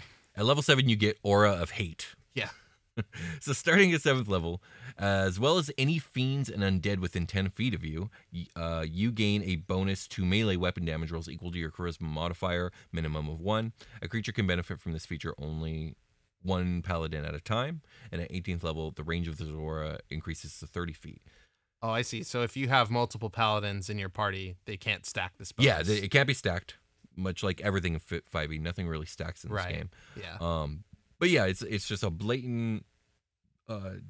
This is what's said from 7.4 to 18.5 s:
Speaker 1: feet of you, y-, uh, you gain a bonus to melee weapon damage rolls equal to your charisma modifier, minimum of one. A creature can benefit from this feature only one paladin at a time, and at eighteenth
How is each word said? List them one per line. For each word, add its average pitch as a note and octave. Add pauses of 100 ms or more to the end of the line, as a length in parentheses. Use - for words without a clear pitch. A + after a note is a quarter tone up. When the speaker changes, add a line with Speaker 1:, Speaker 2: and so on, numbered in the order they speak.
Speaker 1:
feet A#2
of E2
you, D#2+ (240)
y-, E2+ (100)
uh, E2
you G2
gain G#2
a F#2
bonus F#2+
to -
melee G2
weapon F2+
damage D#2+
rolls D#2+
equal E2+
to F2
your D#2+
charisma E2+
modifier, F2 (200)
minimum D#2
of D#2+
one. A2 (260)
A -
creature A2
can G#2
benefit F2
from F2
this D#2+
feature D#2
only D#2 (460)
one F2+
paladin D#2+
at D2+
a D2+
time, C#3 (280)
and E2+
at -
eighteenth F2